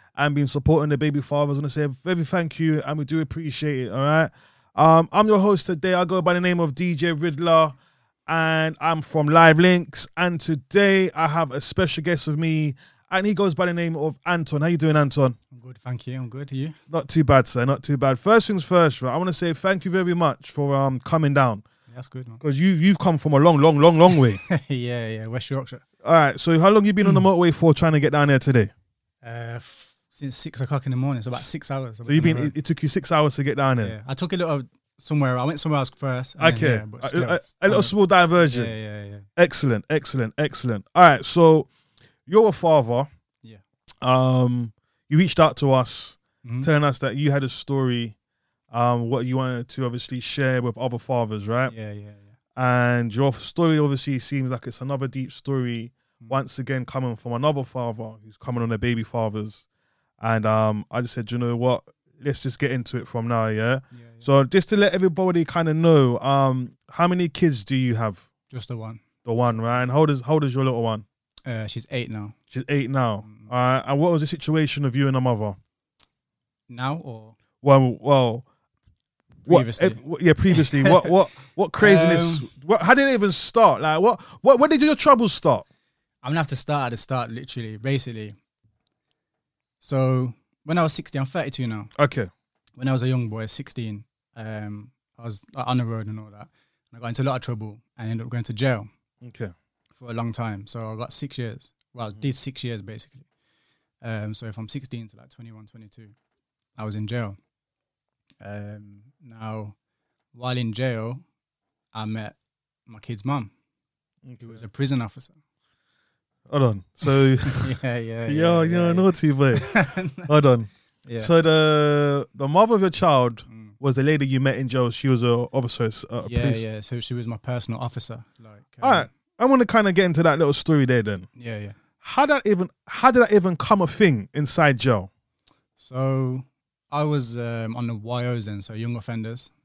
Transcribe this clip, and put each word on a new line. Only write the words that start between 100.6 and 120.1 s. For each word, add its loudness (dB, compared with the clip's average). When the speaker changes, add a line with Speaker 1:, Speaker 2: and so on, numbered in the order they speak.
Speaker 2:
So -12
I -14
got -12
six -10
years. -12
Well, -12
I -14
Speaker 1:
Mm. -20
Speaker 2:
did -6
six -10
years, -10
basically. -20
Um, -10
so -14
from -14
sixteen -14
to, -20
like, -20
twenty-one, -20
twenty-two, -20
I -10
was -8
in -8
jail. -8
Um, -16
now, -14
while -6
in -4
jail, -6
I -10
met -8
my -20
kid's -12
mum, -6
who -20
was -20
Speaker 1:
Okay. -20
Speaker 2:
a -16
prison -4
officer. -14
Speaker 1:
Hold 0
on. -2
So, 2
Speaker 2:
<laughs> -4
Yeah, -4
yeah, -
Speaker 1:
yo, -8
Speaker 2:
yeah, -
Speaker 1:
you're 2
Speaker 2:
yeah, 0
Speaker 1:
a 0
Speaker 2:
yeah. 0
Speaker 1:
naughty 2
boy. 2
Speaker 2:
<laughs> -4